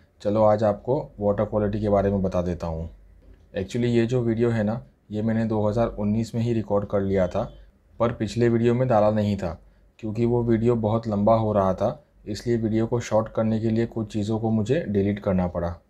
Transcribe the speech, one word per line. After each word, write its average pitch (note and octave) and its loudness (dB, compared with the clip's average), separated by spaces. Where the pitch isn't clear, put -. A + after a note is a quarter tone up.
चलो G#2 2
आज G#2+ 4
आपको G#2+ -2
वाटर G#2 0
क्वालिटी G#2 -2
के G#2+ 0
बारे G2 4
में G2 0
बता F#2 0
देता F2 -4
हूँ। E2 -6
Actually, A#2 -2
ये A#2 2
जो B2 0
वीडियो A#2 2
है A2+ 0
ना, G#2 -2
ये G#2+ -4
मैंने A2+ 0
दो G#2+ 0
हज़ार A#2 2
उन्नीस G#2+ -2
में A#2 0
ही A#2 0
रिकॉर्ड G2+ 0
कर G2+ -2
लिया F#2+ 0
था, G2+ -6
पर A2+ 2
पिछले A#2 0
वीडियो A#2 4
में B2+ 0
डाला G#2+ 4
नहीं G#2 0
था E2+ -8
क्योंकि A2 -2
वो A#2+ 2
वीडियो A#2 2
बहुत A2+ 0
लंबा G#2+ 4
हो G#2+ 2
रहा F#2+ 0
था, A2 -4
इसलिए A#2 -4
वीडियो A2 0
को A#2+ -2
शॉर्ट A2 0
करने A2 0
के A2+ -2
लिए A2+ 0
कुछ A2 -6
चीज़ों G#2+ -2
को A2+ -2
मुझे A2 0
डिलीट G2+ 0
करना F#2 0
पड़ा। F2 -4